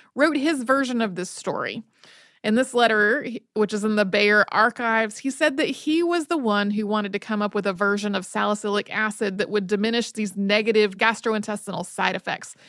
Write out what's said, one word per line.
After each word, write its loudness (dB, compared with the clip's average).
wrote 2
his 0
version 0
of -2
this -8
story. -6
In 2
this 0
letter, 4
he, -8
which 2
is -2
in 2
the 4
Bayer 4
archives, 0
he -6
said 0
that 2
he 0
was 0
the 0
one 0
who -2
wanted -2
to -2
come -4
up -2
with -2
a -2
version 0
of -4
salicylic -2
acid -4
that -2
would 0
diminish 0
these -6
negative 2
gastrointestinal -2
side -2
effects. -8